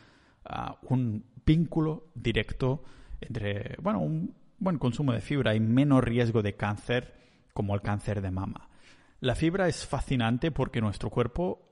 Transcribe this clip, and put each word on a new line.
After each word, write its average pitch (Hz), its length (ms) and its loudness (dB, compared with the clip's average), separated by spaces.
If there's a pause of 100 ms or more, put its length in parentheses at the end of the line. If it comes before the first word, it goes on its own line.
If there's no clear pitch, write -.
(440)
ah, - 380 -8
un 120 520 -2 (100)
vínculo 156 720 2
directo 117 680 -2 (380)
entre, 104 600 -6
bueno, 196 200 0
un 156 340 -4 (240)
buen 180 200 0
consumo 127 340 0
de 117 80 -2
fibra 127 340 2
y 110 60 4
menos 127 420 6
riesgo 117 400 2
de 101 140 -2
cáncer, 117 580 -2 (400)
como 101 220 -2
el 101 60 -4
cáncer 104 380 -2
de 95 120 -4
mama. 95 360 -6 (520)
La 123 140 0
fibra 175 340 2
es - 180 -2
fascinante 127 640 0
porque 127 300 -2
nuestro 110 280 -2
cuerpo 139 640 -2